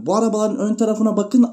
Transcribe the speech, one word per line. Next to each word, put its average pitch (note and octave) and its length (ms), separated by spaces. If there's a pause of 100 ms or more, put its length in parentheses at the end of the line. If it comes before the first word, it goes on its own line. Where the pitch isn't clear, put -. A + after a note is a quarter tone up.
Bu F3+ 100
arabaların G#3+ 420
ön G#3+ 160
tarafına A3 420
bakın, A3 360